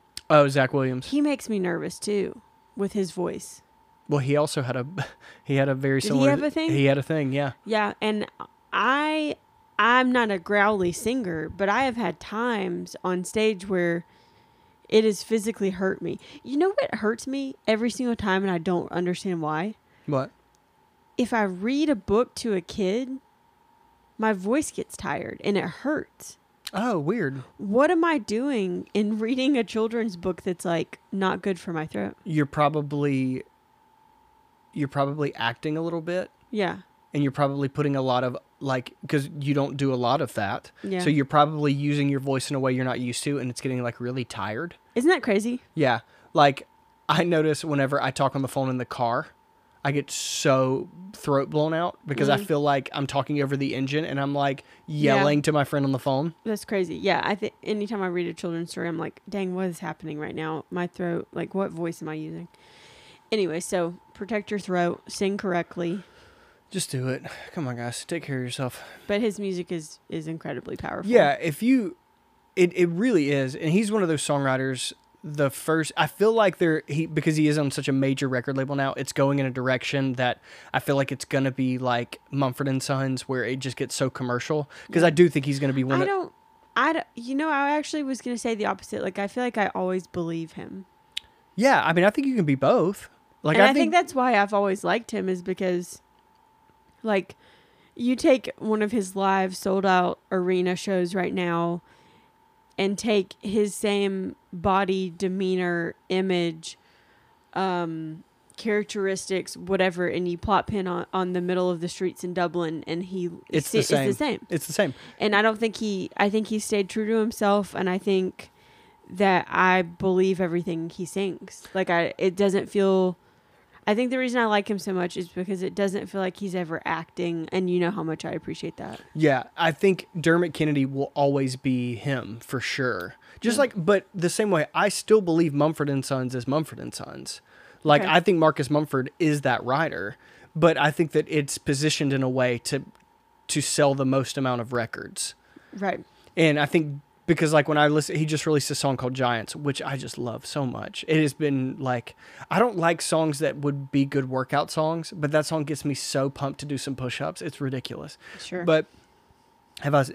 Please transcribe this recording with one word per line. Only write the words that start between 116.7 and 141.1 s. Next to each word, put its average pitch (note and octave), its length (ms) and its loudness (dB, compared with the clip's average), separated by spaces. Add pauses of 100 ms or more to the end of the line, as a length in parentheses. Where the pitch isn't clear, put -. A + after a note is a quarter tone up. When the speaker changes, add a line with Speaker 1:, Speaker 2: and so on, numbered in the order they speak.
Speaker 2:
true A3 180 -2
to A3+ 100 0
himself, G#3 580 0
and F#3+ 140 0
I F3+ 80 0
think F#3+ 540 -2 (580)
that F#3 400 2
I F#3 320 4
believe F#3 580 0
everything E3+ 500 -2
he F3+ 160 -10
sings. - 680 -8
Like, F#3+ 160 0
I, E3+ 280 2
it F#3 180 2
doesn't G3 340 2
feel F#3+ 480 2 (720)
I G#3+ 60 4
think B3 160 0
the C4 80 0
reason B3 200 0
I A3+ 60 4
like G#3 240 2
him G3+ 80 0
so F#3+ 160 -6
much F3+ 240 -2
is F3 120 -6
because F#3 340 -6
it - 100 -4
doesn't G3 340 -2
feel G3 140 -6
like F#3 160 -4
he's G3 160 -6
ever E3 320 -4
acting, E3 640 -4
and F#3 200 0
you F3+ 80 2
know E3+ 100 2
how F3 140 -4
much D#3 200 -6
I E3 80 -8
appreciate E3 460 -10
that. - 240 -12 (140)
Speaker 1:
Yeah, D3 280 4 (140)
I E3 140 2
think F#3 360 2 (120)
Dermot E3+ 340 4
Kennedy D3 320 2
will C#3 300 -4
always C#3 400 2
be B2 400 -2
him, A#2+ 460 -4
for - 180 -6
sure. A2 560 -4 (260)
Just A3 160 0
Speaker 2:
Yeah. C#4+ 40 4
Speaker 1:
like, C4 140 2
but F#3+ 380 2
the F3 160 0
same G#3+ 220 0
way, D#3 240 4
I G3 140 4
still G#3+ 320 4
believe E3 340 2
Mumford D3 340 2
and C3+ 160 -2
Sons B2+ 300 -2
is A#2+ 120 -4
Mumford D3 320 -2
and A#2+ 140 -10
Sons. - 480 -12 (420)
Like, D3 200 6
Speaker 2:
Okay. D3 80 0
Speaker 1:
I E3 80 8
think E3+ 180 4
Marcus D#3 320 2
Mumford C#3+ 480 0
is D3+ 240 2
that B2+ 220 0
writer, A#2+ 540 -2 (380)
but D#3+ 220 6
I D3 140 4
think D#3+ 220 0